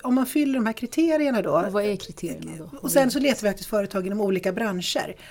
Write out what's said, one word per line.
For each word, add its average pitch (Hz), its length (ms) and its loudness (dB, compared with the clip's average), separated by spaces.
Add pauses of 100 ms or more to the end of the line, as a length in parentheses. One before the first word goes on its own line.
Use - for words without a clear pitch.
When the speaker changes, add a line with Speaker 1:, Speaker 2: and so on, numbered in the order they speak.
Speaker 1:
om 254 120 2
man 262 120 4
fyller 294 280 2
de 233 120 0
här 226 60 -2
kriterierna 285 680 2
då. 170 80 -2
Speaker 2:
Och 175 220 2
vad 208 120 2
är 208 120 0
kriterierna 160 600 -10
då? - 200 -14
Speaker 1:
Och - 120 -4
sen 262 200 6
så 285 80 -2
letar 262 240 2
vi 214 60 2
faktiskt 196 200 -4
företag 202 380 -2
inom 202 140 -2
olika 190 320 0
branscher. 190 640 -4 (140)